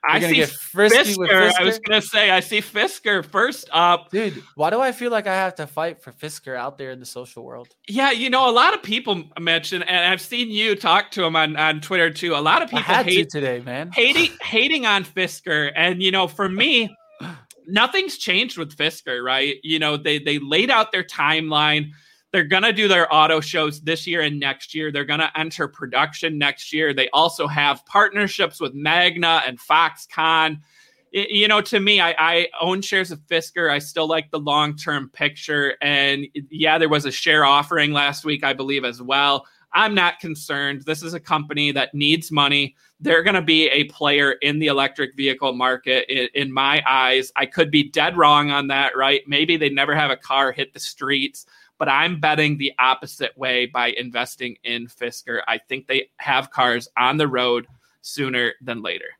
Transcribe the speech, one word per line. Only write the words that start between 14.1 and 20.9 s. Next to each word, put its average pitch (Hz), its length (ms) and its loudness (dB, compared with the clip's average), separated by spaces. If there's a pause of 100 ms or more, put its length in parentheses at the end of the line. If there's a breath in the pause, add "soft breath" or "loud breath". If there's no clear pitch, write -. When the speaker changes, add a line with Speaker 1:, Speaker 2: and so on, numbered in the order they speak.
Speaker 1:
hating 254 460 -2
on 202 180 2
Fisker. 160 720 -4
And, 180 260 0
you 190 100 2
know, 185 160 0
for 196 200 -4
me, 233 480 0 (240)
Speaker 2:
<laughs> - 460 -18
Speaker 1:
nothing's 262 500 0
changed 196 400 -2
with 156 180 -10
Fisker, 143 480 -4
right? 135 400 -2
You 156 180 -2
know, 151 180 -2
they, 151 200 0
they 147 200 -2
laid 165 320 0
out 220 220 2